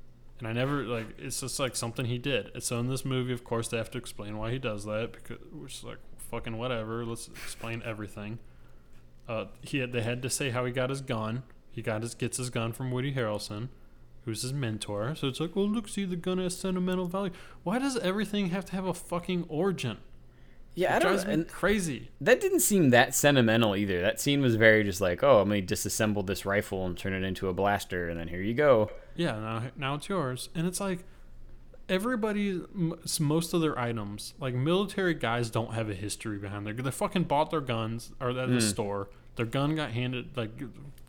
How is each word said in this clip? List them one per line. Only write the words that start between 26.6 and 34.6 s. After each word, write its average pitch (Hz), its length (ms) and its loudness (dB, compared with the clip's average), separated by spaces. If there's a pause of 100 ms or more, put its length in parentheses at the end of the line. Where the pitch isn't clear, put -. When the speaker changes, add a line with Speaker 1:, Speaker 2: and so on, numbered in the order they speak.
Speaker 2:
and 87 100 -2
turn 95 160 -4
it 95 100 -2
into 95 260 -2
a 92 40 2
blaster, 95 560 0
and 85 100 -4
then 82 100 -6
here 87 120 -6
you 104 140 -2
go." 127 360 6 (240)
Speaker 1:
Yeah, 165 260 0
now, 113 220 -4 (140)
now 139 200 -2
it's 143 120 -10
yours. 135 460 -2
And 165 120 -2
it's 180 140 -4
like, 185 240 -4 (840)
everybody, 208 600 2 (240)
m-, 165 280 2
s-, - 180 -2
most 156 320 4
of 175 80 4
their 156 180 2
items, 110 600 -4
like, 131 160 -2
military 180 600 2